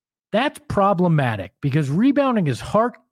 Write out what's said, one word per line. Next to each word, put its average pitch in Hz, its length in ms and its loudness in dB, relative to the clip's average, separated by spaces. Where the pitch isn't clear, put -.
That's 269 340 -2
problematic 160 920 0
because 143 300 -2
rebounding 240 560 2
is 123 120 -2
heart 233 380 -2